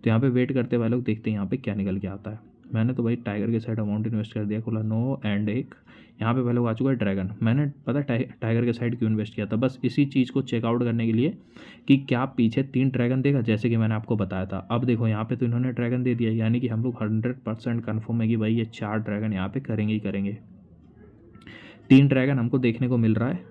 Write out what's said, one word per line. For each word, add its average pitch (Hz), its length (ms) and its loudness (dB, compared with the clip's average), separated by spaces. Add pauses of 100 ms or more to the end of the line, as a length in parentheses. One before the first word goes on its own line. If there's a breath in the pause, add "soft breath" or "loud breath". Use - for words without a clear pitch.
तो 117 60 2
यहाँ 110 100 4
पे 135 100 4
वेट 127 240 2
करते 127 220 0
हुए 117 120 2
लोग 123 160 0
देखते 110 260 -2
हैं 107 80 -2
यहाँ 98 100 -2
पे 131 100 -2
क्या 104 180 -4
निकल 98 220 -2
के 98 100 -6
आता 98 240 -10
है। - 240 -16 (100)
मैंने 117 260 0
तो 127 100 -2
भाई 117 140 2
टाइगर 104 340 -2
के 113 80 2
साइड 113 200 -4
अमाउंट 107 280 -2
इन्वेस्ट 107 260 -4
कर 107 120 -4
दिया, 104 160 -2
खुला 110 220 -4
नो 117 420 -2
and 104 240 0
एक, 127 260 -4 (460 loud breath)
यहाँ 113 120 2
पे 127 100 2
पहले 120 160 2
वो 120 80 2
आ 110 60 0
चुका 127 160 0
है 135 80 2
ड्रैगन। 98 320 0 (140)
मैंने 131 220 2 (220)
पता 131 120 0
है 143 60 -4
टाइ-, 123 200 -2 (160)
टाइगर 113 240 0
के 120 80 2
साइड 117 260 -2
क्यों 110 100 2
इन्वेस्ट 107 260 -2
किया 107 100 -4
था, 110 100 -4
बस 127 280 0
इसी 139 240 2
चीज़ 131 240 0
को 139 120 0
चेकआउट 117 400 0
करने 117 220 0
के 113 80 2
लिए 123 240 2 (500 loud breath)
कि 139 120 8
क्या 127 280 0
पीछे 120 380 2
तीन 135 240 0
ड्रैगन 123 320 0
देगा, 139 200 2
जैसे 110 280 0
कि 117 80 2
मैंने 110 180 2
आपको 110 220 -2
बताया 95 280 -2
था। 95 260 -8
अब 120 140 0
देखो 117 220 2
यहाँ 110 180 0
पे 123 100 -4
तो 123 100 -2
इन्होंने 120 260 0
ड्रैगन 123 320 -2
दे 123 120 2
दिया, 113 180 0
यानी 113 260 2
कि 123 80 -2
हम 113 160 -2
लोग 120 180 -4
हंड्रेड 110 360 -2
परसेंट 113 480 -4
कन्फर्म 110 360 -2
है 113 60 2
कि 113 100 2
भाई 110 160 2
ये 117 140 0
चार 110 320 -4
ड्रैगन 107 340 -4
यहाँ 95 160 -2
पे 135 100 -6
करेंगे 107 340 -2
ही 107 60 -2
करेंगे। 101 380 -4 (1500 loud breath)
तीन 139 180 10
ड्रैगन 131 320 2
हमको 117 200 0
देखने 120 280 0
को 123 100 2
मिल 113 180 4
रहा 117 140 0
है 180 220 -6